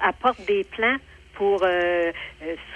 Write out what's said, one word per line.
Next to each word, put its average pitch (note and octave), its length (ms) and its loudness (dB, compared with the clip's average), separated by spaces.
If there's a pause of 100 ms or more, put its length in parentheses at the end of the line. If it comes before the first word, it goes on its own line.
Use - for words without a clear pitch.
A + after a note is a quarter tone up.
apportent A3 440 0
des G3 180 2
plants A#3+ 320 -2 (380)
pour, G3 280 2
euh, F3 480 2 (320)
euh, E3 120 -8 (200)